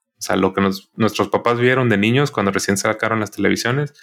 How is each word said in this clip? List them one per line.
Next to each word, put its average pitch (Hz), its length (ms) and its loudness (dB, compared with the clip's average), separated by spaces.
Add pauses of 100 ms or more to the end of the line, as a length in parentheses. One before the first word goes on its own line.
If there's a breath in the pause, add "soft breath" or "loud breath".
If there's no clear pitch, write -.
(180)
O - 40 -16
sea, 98 140 -4
lo 95 180 2
que - 60 -2
nos, 95 360 -2
nuestros 104 340 0
papás 120 280 0
vieron 127 300 2
de 107 100 4
niños 127 340 2
cuando 98 200 0
recién 98 240 0
sacaron 110 460 -2
las 101 100 -6
televisiones, 117 720 -2